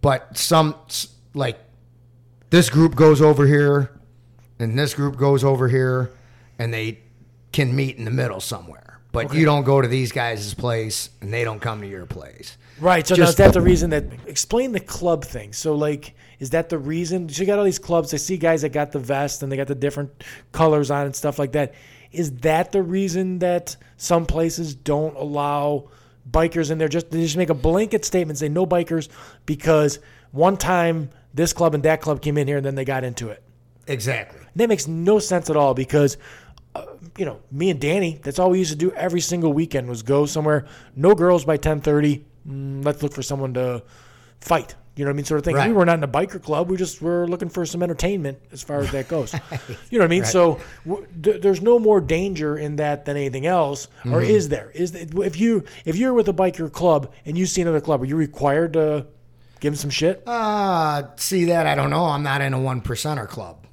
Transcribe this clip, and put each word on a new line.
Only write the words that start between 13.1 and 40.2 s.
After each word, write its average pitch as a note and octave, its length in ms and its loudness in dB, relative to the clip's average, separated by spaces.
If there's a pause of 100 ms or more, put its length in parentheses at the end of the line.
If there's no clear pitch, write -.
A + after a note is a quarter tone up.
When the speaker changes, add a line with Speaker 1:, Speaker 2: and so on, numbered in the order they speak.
Speaker 1:
Just F3 40 4
Speaker 2:
now E3+ 100 8
is E3 60 2 (160)
that - 20 4
the F3+ 80 4
reason F3 280 4
that, D3+ 160 0 (220)
explain B3 440 -2
the G3+ 100 -2
club E3+ 440 -2
thing. G#2 280 -12
So, D#3 220 -2
like, D3 380 -4 (260)
is C3 120 -8
that E3 180 -2
the E3+ 80 -4
reason? E3 520 -4
So C#3+ 120 -6
you F#3+ 60 0
got G3+ 120 2
all G3+ 60 2
these F#3+ 140 0
clubs, E3 340 0
I D3+ 40 -4
see F#3 200 -4
guys D#3+ 240 2
that D3+ 80 -2
got D3 240 -4
the D3 60 -4
vest, C#3 440 -4
and C3+ 80 -6
they C3+ 60 -4
got C3+ 100 -4
the C#3 80 -4
different C#3+ 480 -6 (300)
colors D3+ 380 2
on C#3+ 140 0
and C#3 100 -6
stuff C#3+ 240 -4
like C#3 140 -2
that. C#3+ 200 -2 (380)
Is D#3 280 -4
that D#3+ 320 0
the G3 100 0
reason F#3 580 -2
that F3 360 -2 (220)
some E3+ 280 0
places E3 500 -2
don't D3 420 -2
allow D3 720 -2 (400)
bikers E3 420 0
in D#3+ 60 -2
there? D#3+ 120 0
Just, E3 220 -4
they E3 100 -2
just D#3+ 160 -2
make F3+ 120 0
a E3 40 2
blanket G3 520 0
statement, D#3 340 -2
say, D3+ 100 -2
"No F3 160 0
bikers," E3 440 -2 (360)
because D3+ 540 2 (320)
one F3 260 2
time E3+ 520 0 (240)
this D#3+ 200 0
club D#3+ 220 2
and C#3+ 80 -2
that D#3 180 2
club D3 200 -2
came D3+ 160 -2
in C#3 100 0
here, C#3+ 100 -2
and C3+ 80 -4
then C3+ 100 -4
they C3+ 100 -4
got C3 180 -4
into A#2 260 -8
it. - 140 -16 (440)
Speaker 1:
Exactly. A#2 520 -6 (160)
Speaker 2:
That A3+ 140 2
makes G3 180 0
no E3+ 320 2
sense F3+ 300 -2
at D3+ 80 2
all C#3+ 160 4
because, C3+ 420 2 (580)
uh, - 120 -14 (320)
you F#3+ 80 -4
know, A2 140 -10 (120)
me D#3 180 -2
and D#3 120 -2
Danny, E3 420 -2
that's C#3 160 -6
all F#3 100 4
we F#3 100 4
used E3+ 120 0
to D3+ 60 -8
do F3 160 0
every F3 280 -2
single E3 300 0
weekend C#3+ 380 -2
was A#2 120 -8
go C#3 240 2